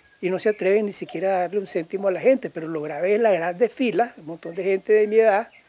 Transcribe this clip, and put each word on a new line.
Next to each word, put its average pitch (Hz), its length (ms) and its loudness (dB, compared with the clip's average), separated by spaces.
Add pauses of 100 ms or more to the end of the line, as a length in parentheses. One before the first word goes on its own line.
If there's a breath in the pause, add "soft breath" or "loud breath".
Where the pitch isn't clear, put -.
(200 soft breath)
y 185 100 -4
no 185 100 -2
se 214 100 0
atreven 208 360 2
ni 202 60 -4
siquiera 180 380 -6
a 190 100 0
darle 180 200 -4
un 196 60 -4
céntimo 190 440 -4
a - 20 2
la 175 80 -2
gente, 254 300 2
pero 160 180 -10
lo 160 140 -6
grave 156 340 -2
es 220 60 2
la 226 100 4
grande 180 380 0
fila, 240 480 -2
un 170 80 -20
montón 165 280 -12
de 180 120 -8
gente 190 260 0
de 214 160 4
mi 208 80 0
edad, 220 340 4 (200)